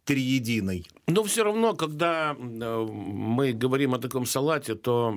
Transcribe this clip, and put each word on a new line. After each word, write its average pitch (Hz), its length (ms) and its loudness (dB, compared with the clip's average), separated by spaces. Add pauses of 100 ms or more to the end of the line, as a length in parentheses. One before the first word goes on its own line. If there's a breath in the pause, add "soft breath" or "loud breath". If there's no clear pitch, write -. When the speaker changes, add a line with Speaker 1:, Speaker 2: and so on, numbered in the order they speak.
Speaker 1:
триединый? 117 800 0 (220)
Speaker 2:
Но 180 140 4
все 214 220 0
равно, 214 300 2
когда, 156 640 0
э, 113 500 -4
мы 107 640 0
говорим 127 420 2
о 127 40 0
таком 127 280 -4
салате, 139 480 0
то 117 420 0